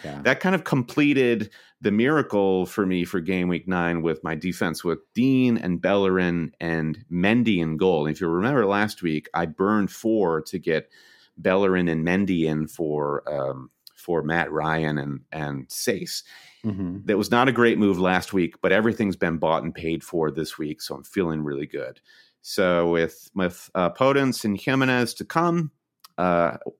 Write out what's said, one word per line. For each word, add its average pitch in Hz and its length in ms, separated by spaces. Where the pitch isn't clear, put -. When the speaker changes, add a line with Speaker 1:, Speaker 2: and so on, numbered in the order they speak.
Speaker 1:
Yeah. 71 180
Speaker 2:
that 127 180
kind 185 140
of 180 100
completed 131 880
the 104 100
miracle 104 720
for 95 220
me 90 180
for 92 160
game 90 280
week 85 180
nine 85 360
with 80 200
my 80 140
defense 87 480
with 82 160
Dean 127 440
and 90 240
Bellerin 92 800
and 80 500
Mendy 104 480
in 80 180
goal. 82 300
And 76 80
if - 60
you 87 80
remember 107 380
last 101 360
week, 78 320
I 85 120
burned 95 440
four 98 520
to - 160
get 78 320
Bellerin 92 520
and 80 180
Mendy 90 380
in 78 240
for, 73 600
um, 67 420
for 85 260
Matt 80 300
Ryan 78 460
and, 71 220
and 71 360
Sace. - 540
Speaker 1:
Mm-hmm. 95 420
Speaker 2:
That 104 120
was 104 140
not 123 160
a 131 40
great 117 260
move 98 200
last 92 340
week, 87 300
but 87 80
everything's 104 460
been 82 220
bought 80 260
and 82 100
paid 82 300
for 80 260
this 78 260
week, 76 240
so - 140
I'm 69 100
feeling 82 380
really 73 240
good. 65 340
So 87 500
with, 82 420
with, 90 400
uh, 90 160
Podence 135 540
and 101 160
Jimenez 131 540
to 107 100
come, 170 480
uh, 85 420